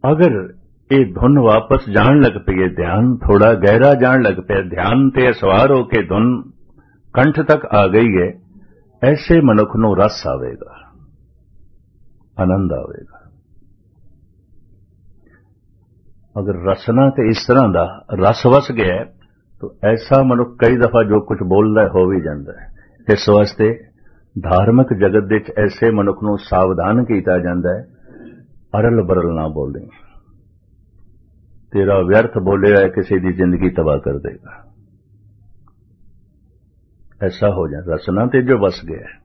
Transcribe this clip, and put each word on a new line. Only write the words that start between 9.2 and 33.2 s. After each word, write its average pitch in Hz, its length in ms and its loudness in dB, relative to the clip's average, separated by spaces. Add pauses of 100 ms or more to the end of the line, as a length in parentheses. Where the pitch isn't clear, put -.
ਮਨੁੱਖ 107 340 2
ਨੂੰ 107 220 0
ਰਸ 101 300 0
ਆਵੇਗਾ, 65 440 -10 (1700)
ਆਨੰਦ 92 340 -2
ਆਵੇਗਾ। - 580 -14 (3000)
ਅਗਰ 95 300 -4
ਰਸਨਾ 123 380 0
ਤੇ 131 180 -2
ਇਸ 110 200 -4
ਤਰ੍ਹਾਂ 123 220 4
ਦਾ 87 440 -4
ਰਸ 98 320 0
ਵਸ 135 260 4
ਗਿਆ 101 220 -2
ਹੈ, 95 100 -6 (580)
ਤਾਂ - 80 -14 (200)
ਐਸਾ 135 340 2
ਮਨੁੱਖ 123 260 0 (160)
ਕਈ 123 120 2
ਦਫਾ 117 260 2
ਜੋ 104 180 2
ਕੁਝ 104 220 -6
ਬੋਲਦਾ 107 380 2
ਹੈ, 98 60 2
ਹੋ 92 200 2
ਵੀ 95 140 -2
ਜਾਂਦਾ 73 320 -10
ਹੈ। - 200 -20 (400)
ਇਸ - 160 -2
ਵਾਸਤੇ 107 540 2 (600)
ਧਾਰਮਿਕ 104 500 2
ਜਗਤ 98 300 0
ਵਿੱਚ 104 340 -4
ਐਸੇ 104 340 0
ਮਨੁੱਖ 101 320 -2
ਨੂੰ 104 140 -4
ਸਾਵਧਾਨ 92 680 -2
ਕੀਤਾ 92 320 -2
ਜਾਂਦਾ 87 320 -4
ਹੈ, 95 180 -8 (920)
ਅਰਲ 113 240 2
ਬਰਲ 87 320 -2
ਨਾ 78 120 -6
ਬੋਲੇ, 71 400 -10 (1800)
ਤੇਰਾ 98 300 0
ਵਿਅਰਥ 107 360 0
ਬੋਲਿਆ 98 460 0
ਹੈ 92 40 0
ਕਿਸੇ 95 320 -4
ਦੀ 90 140 -4